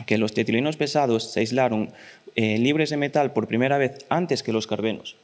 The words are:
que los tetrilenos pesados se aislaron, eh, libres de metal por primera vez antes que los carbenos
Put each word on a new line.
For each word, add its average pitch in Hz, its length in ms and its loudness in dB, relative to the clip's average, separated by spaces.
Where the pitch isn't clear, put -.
que 107 100 2
los 107 160 0
tetrilenos 117 440 0
pesados 139 560 0
se - 80 0
aislaron, 113 500 0
eh, 110 220 2
libres 147 320 2
de 147 80 -2
metal 143 340 2
por 110 160 0
primera 135 300 2
vez 131 320 -2
antes 156 340 0
que 113 80 -4
los 110 160 0
carbenos 107 560 -4